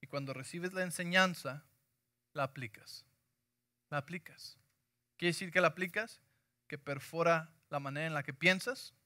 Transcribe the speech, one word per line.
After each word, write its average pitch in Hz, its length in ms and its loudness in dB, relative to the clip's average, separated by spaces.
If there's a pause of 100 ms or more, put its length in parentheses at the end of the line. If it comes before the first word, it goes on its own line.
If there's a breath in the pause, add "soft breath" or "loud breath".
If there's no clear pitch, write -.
y 143 60 -18
cuando 139 260 -6
recibes 170 400 -6
la 185 100 -2
enseñanza, 175 800 2 (680)
la 143 100 0
aplicas. - 640 -10 (840)
La 147 100 -2
aplicas. - 580 -14 (600)
¿Quiere 175 120 2
decir 175 220 -4
que 185 100 4
la 175 80 8
aplicas? 190 520 -6 (460)
Que - 100 -10
perfora 160 760 0 (160)
la 147 100 -2
manera 139 280 -4
en 160 60 -4
la 147 100 -2
que 143 100 -8
piensas. 185 640 2 (100)